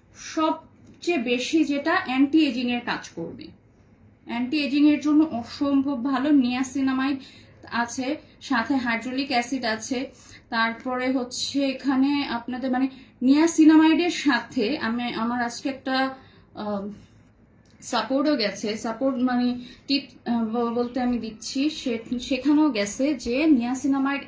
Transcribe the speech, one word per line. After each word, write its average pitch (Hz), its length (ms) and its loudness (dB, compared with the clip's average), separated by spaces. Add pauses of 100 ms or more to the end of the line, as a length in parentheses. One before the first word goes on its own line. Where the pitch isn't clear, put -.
(160)
সবচেয়ে - 1040 -4
বেশি 254 460 0
যেটা 285 420 0
অ্যান্টি 277 420 4
এজিংয়ের 240 340 -2
কাজ 165 280 -6
করবে, - 380 -12 (800)
অ্যান্টি 254 400 -2
এজিংয়ের 294 340 4
জন্য 302 240 4
অসম্ভব 277 800 -2
ভালো। 269 280 0
নিয়াসিনামাইড 262 880 2 (540)
আছে, 247 440 -4 (260)
সাথে 247 340 -2
হাইড্রোলিক 247 540 -4
অ্যাসিড 247 360 -2
আছে, 226 460 -4 (380)
তারপরে 247 640 -2
হচ্ছে 269 540 -4
এখানে 269 600 0
আপনাদের 247 460 -6
মানে 262 160 0 (340)
নিয়াসিনামাইডের 320 880 6
সাথে 254 680 0
আমি, 240 360 -4
আমার 240 280 -2
আজকে 240 280 -6
একটা, 262 460 -2 (400)
আহ, 208 340 -6 (920)
সাপোর্টও 269 540 0
গেছে, 233 420 -4
সাপোর্ট 247 400 -4
মানে 247 420 0 (280)
টিপ, 277 160 0 (220)
আহ, 233 200 0
ব-, 233 280 -2
বলতে 240 280 -2
আমি 247 160 0
দিচ্ছি, 226 520 -4
সে-, 240 500 -6
সেখানেও 285 520 2
গেছে 226 420 -2
যে 254 340 -2
নিয়াসিনামাইড 269 800 2